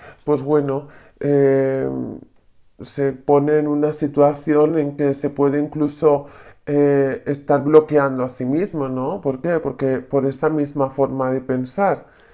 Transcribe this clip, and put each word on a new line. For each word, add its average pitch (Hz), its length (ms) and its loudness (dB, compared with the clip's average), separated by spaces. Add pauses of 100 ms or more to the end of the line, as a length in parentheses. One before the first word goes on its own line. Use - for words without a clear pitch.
(240)
pues 147 200 0
bueno, 143 440 0 (320)
eh, 135 680 2 (920)
se 139 320 -4
pone 143 460 2
en 147 80 0
una 147 260 0
situación 151 840 2
en 143 180 -4
que 139 160 0
se 139 160 -4
puede 143 300 0
incluso, 147 680 0 (380)
eh, 143 600 2
estar 143 380 -2
bloqueando 147 600 4
a 127 60 -4
sí 127 160 -8
mismo, 147 440 -4
¿no? 135 320 -6
¿Por 131 200 -4
qué? 170 180 -2
Porque 135 400 -2
por 131 260 -2
esa 139 240 -2
misma 143 400 -2
forma 131 420 -2
de 131 100 -2
pensar. 131 680 -4 (260)